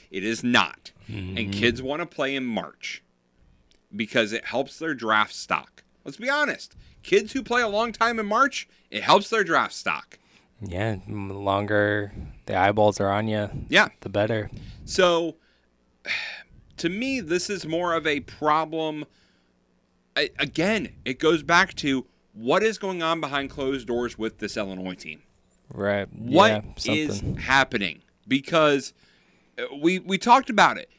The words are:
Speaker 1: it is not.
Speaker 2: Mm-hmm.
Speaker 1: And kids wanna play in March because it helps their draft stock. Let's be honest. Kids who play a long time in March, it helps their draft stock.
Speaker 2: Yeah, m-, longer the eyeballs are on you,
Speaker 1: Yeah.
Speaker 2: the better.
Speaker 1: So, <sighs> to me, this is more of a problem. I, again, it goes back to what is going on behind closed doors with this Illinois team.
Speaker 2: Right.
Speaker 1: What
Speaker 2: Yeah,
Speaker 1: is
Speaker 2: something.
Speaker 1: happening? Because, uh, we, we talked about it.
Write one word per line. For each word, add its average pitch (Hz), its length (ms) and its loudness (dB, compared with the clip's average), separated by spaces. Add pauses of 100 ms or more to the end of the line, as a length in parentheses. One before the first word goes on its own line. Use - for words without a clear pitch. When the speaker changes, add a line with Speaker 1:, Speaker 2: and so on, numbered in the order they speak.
(120)
Speaker 1:
it 95 120 -6
is 113 200 -2
not. 120 480 2 (180)
Speaker 2:
Mm-hmm. 95 280 -8
Speaker 1:
And 101 160 -4
kids 117 280 2
wanna 147 240 -4
play 139 300 -4
in 131 100 -4
March - 580 -8 (920)
because 110 380 0
it 117 120 -6
helps 127 340 -4
their 160 140 -4
draft 110 400 2
stock. - 500 -6 (200)
Let's - 140 -14
be 240 120 -6
honest. 285 460 -2 (280)
Kids 214 300 2
who 262 100 -4
play 240 180 0
a 233 60 2
long 214 240 -2
time 226 280 0
in 214 60 -4
March, 247 420 0 (220)
it - 140 -6
helps 190 260 4
their 220 140 2
draft 143 300 2
stock. - 440 -8 (440)
Speaker 2:
Yeah, 98 360 -4 (100)
m-, 101 220 -8
longer 101 840 0 (320)
the 104 100 -4
eyeballs 104 460 4
are 98 80 2
on 104 180 0
you, 107 220 -2 (180)
Speaker 1:
Yeah. 196 220 4 (120)
Speaker 2:
the - 80 -10
better. 104 400 0 (360)
Speaker 1:
So, 170 500 2 (720)
<sighs> - 720 -10
to 170 120 -2
me, 254 300 -4
this 175 300 -2
is 185 160 -6
more 170 280 -2
of 160 140 0
a 147 140 0
problem. 156 840 0 (1120)
I, 147 140 0 (100)
again, 160 540 0 (100)
it 127 160 -6
goes 160 240 4
back 170 320 4
to 135 300 -2 (280)
what 135 300 2
is 220 140 0
going 185 260 -6
on 165 160 0
behind 139 300 -4
closed 135 380 -4
doors 120 300 -2
with 110 220 -6
this 104 160 -6
Illinois 95 400 -6
team. 78 260 -16 (520)
Speaker 2:
Right. 101 400 -2
Speaker 1:
What 156 500 4 (220)
Speaker 2:
Yeah, - 80 -2
Speaker 1:
is 156 240 -2
Speaker 2:
something. - 200 -6
Speaker 1:
happening? 123 640 0 (260)
Because, 143 680 2 (640)
uh, 120 40 -6 (180)
we, 180 180 2
we 185 180 -4
talked 240 320 4
about 175 280 4
it. - 220 -14